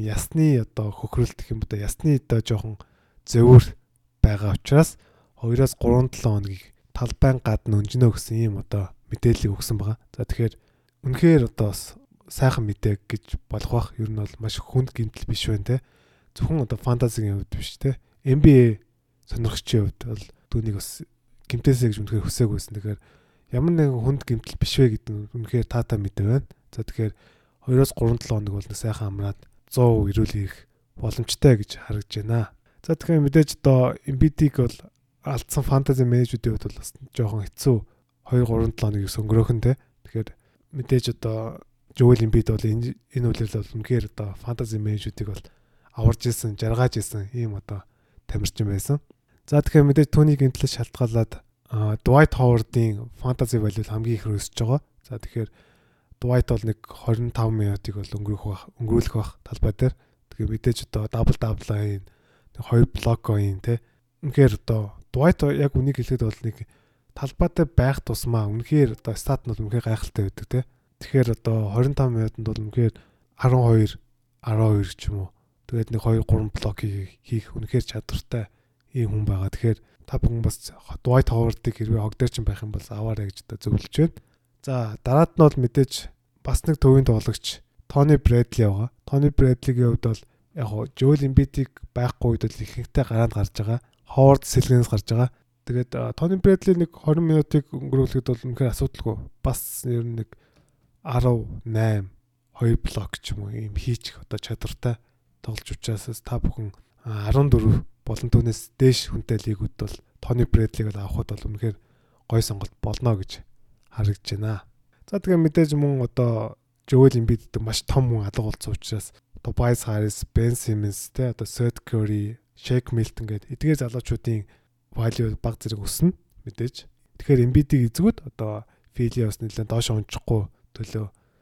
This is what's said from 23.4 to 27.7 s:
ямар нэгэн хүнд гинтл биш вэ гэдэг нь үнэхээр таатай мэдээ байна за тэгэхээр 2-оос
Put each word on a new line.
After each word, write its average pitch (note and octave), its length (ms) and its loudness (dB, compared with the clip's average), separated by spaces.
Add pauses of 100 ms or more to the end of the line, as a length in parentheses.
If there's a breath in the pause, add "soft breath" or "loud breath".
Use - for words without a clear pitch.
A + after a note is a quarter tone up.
ямар D3 240 2
нэгэн C3+ 280 2 (200)
хүнд - 0 -
гинтл - 320 -6
биш - 240 -2
вэ B2 120 6 (120)
гэдэг G#2+ 120 -8 (120)
нь - 0 - (400)
үнэхээр - 0 -
таатай A#2 320 -2
мэдээ G2 260 -2 (220)
байна - 0 - (240)
за - 160 -10
тэгэхээр A2 260 -6 (540 soft breath)
2-оос C3 240 2